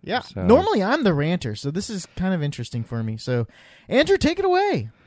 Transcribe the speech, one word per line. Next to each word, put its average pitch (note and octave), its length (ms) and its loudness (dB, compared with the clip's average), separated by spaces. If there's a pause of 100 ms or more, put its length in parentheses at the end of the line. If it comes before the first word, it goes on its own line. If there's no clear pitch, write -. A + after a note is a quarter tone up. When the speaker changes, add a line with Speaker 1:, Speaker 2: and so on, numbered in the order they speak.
Speaker 1:
Yeah. A#3 200 -4
Speaker 2:
So - 240 -8
Speaker 1:
Normally, D4 360 6
I'm C4 220 0
the F#3+ 100 4
ranter, D3 440 -2
so - 140 -6
this F#3+ 180 -6
is G3+ 160 -8 (100)
kind F#3 180 -2
of E3 80 -2
interesting B2 440 -6
for A#2 180 -6
me. A2 140 -6
So, A#2+ 300 -2 (420)
Andrew, D4 260 4
take F4 240 0
it F#4+ 60 0
away. F4+ 460 0 (160)